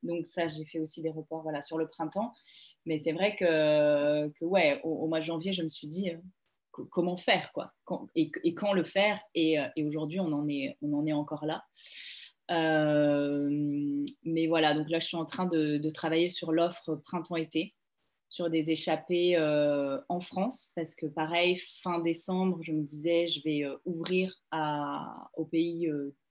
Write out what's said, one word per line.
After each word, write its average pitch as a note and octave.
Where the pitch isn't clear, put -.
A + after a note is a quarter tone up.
Donc E3+
ça, E3+
j'ai D#3
fait D#3+
aussi D#3
des D#3+
reports, D#3
voilà, D3+
sur D#3+
le D#3+
printemps. F#3+
Mais D#3+
c'est D#3
vrai G3+
que, D3+
que D#3
ouais, E3
au, D#3+
au D#3+
mois D#3+
de D#3+
janvier, E3
je F3+
me D#3+
suis -
dit, F3
euh, E3
co-, -
comment F3+
faire, F#3
quoi, -
quand, -
et, D#3
et E3+
quand G3+
le F3+
faire, G3+
et, D#3+
euh, C3+
et D#3
aujourd'hui, D#3
on E3
en D3
est, C#3
on D3
en D3
est D#3
encore D3
là. D#3
Euh, D3
mais E3
voilà, D#3
donc D#3
là, E3
je E3
suis -
en E3
train F#3
de, D3+
de D#3
travailler E3
sur E3
l'offre E3
printemps-été, E3
sur E3+
des D#3+
échappées, F3
euh, D3
en F3+
France, G3
parce E3
que -
pareil, E3+
fin F3
décembre, F3
je E3
me D#3
disais, D#3
je D#3
vais, D3+
euh, C#3
ouvrir F#3
à, D3
aux D#3+
pays, E3+
euh, C#3+